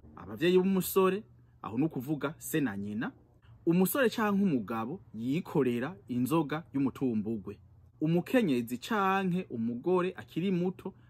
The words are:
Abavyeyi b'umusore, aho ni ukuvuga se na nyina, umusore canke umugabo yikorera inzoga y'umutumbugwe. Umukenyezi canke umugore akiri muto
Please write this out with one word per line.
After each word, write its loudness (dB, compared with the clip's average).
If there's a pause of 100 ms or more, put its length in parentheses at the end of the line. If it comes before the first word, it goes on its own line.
(160)
Abavyeyi 2
b'umusore, 2 (380)
aho -6
ni 4
ukuvuga -4
se -4
na -2
nyina, -6 (540)
umusore 4
canke 0
umugabo -2 (140)
yikorera -2 (120)
inzoga 0 (100)
y'umutumbugwe. -2 (440)
Umukenyezi 2
canke 0
umugore -2
akiri -4
muto -2 (160)